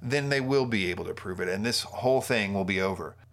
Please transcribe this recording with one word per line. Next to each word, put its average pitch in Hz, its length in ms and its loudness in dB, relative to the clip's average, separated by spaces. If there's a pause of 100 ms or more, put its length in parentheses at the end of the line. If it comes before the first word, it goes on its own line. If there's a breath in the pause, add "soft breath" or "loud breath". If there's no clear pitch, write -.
then 139 280 0
they 139 120 2
will 131 240 2
be 101 240 0
able 87 160 -4
to 87 80 -6
prove 90 260 -8
it, 90 80 -2
and 98 160 0
this 117 200 0
whole 131 360 0
thing 107 340 0
will 98 120 0
be 95 160 2
over. 90 340 -2 (180 soft breath)